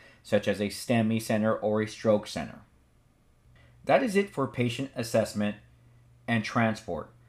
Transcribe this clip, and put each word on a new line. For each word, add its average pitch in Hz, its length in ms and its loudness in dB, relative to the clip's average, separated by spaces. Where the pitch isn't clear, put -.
such 104 240 0
as 101 140 0
a 104 80 0
stemi 113 520 0
center 110 320 0
or 107 300 0
a 107 60 -2
stroke 107 400 2
center. - 320 -10
That 269 200 4
is 202 100 -2
it 196 160 2
for 135 160 -2
patient 123 480 -4
assessment 104 600 0
and 117 160 0
transport. 110 640 -2